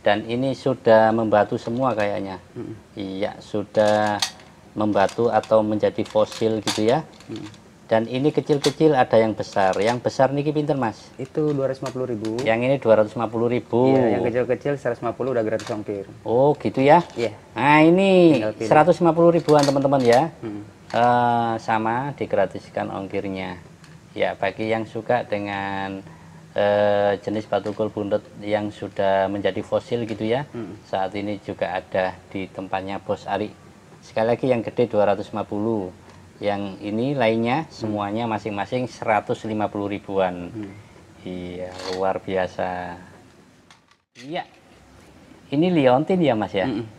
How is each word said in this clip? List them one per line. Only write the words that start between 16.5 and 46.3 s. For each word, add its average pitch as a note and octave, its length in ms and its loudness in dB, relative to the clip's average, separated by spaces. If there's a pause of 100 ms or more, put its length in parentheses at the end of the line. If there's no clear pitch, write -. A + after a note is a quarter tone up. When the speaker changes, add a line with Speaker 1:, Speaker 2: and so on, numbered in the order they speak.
Speaker 1:
gitu C3 300 -2
ya? D3+ 160 8 (120)
Speaker 2:
Iya. A#2 200 -4 (240)
Speaker 1:
Nah, D3 240 6
ini F3 560 6
Speaker 2:
Tinggal A2 160 0
pilih. A2+ 160 -6
Speaker 1:
seratus D#3+ 320 6
lima E3 160 2
puluh E3+ 160 6
ribuan, D3+ 320 4
teman-teman C#3 400 2
ya. B2 320 6
Speaker 2:
Hmm. G#2 320 -10 (220)
Speaker 1:
Eh, A#2+ 640 2 (120)
sama, A#2 480 -2
digratiskan G2+ 800 -4
ongkirnya. F#2+ 640 -8 (560)
Ya, F#2 240 -4
bagi G2 320 -4
yang A2 160 -2
suka A2+ 400 -4
dengan, G2 800 -6 (480)
eh, G#2 640 2
jenis G#2 320 -6
batu G2+ 240 -2
kul F#2 160 -4
bundet G#2 320 -4 (180)
yang G#2 300 -2
sudah G2 640 -2
menjadi G2+ 320 -4
fosil A#2+ 400 -4
gitu G#2+ 240 -6
ya, B2+ 240 -2
Speaker 2:
Hmm. G#2+ 320 -12
Speaker 1:
saat F#2+ 320 -4
ini G2+ 240 -8
juga F#2 320 -6
ada F#2 400 -4 (160)
di F#2+ 240 -10
tempatnya F#2+ 480 -8
Bos - 240 -6
Ari. G2+ 240 -4 (560)
Sekali A2+ 240 -2
lagi, A#2 160 0
yang B2 160 2
gede A2+ 320 -2
dua G#2 160 4
ratus G2+ 240 -2
lima G#2 160 -6
puluh, G#2 400 -4 (500)
yang G2+ 400 -4
ini A2+ 400 -4
lainnya A#2 480 0
semuanya G#2 580 -6
masing-masing A2 600 -4
seratus A2 560 -2
lima G#2+ 240 -4
puluh G2+ 240 -6
ribuan. F#2+ 640 -4
Speaker 2:
Hmm. G#2 160 -12 (500)
Speaker 1:
Iya, F2+ 540 -12 (180)
luar F#2 300 -2
biasa. F2+ 720 -4 (1200)
Iya, C#3+ 260 -10 (1080)
ini D#3 200 2
liontin D3+ 480 4
ya, C#3+ 160 4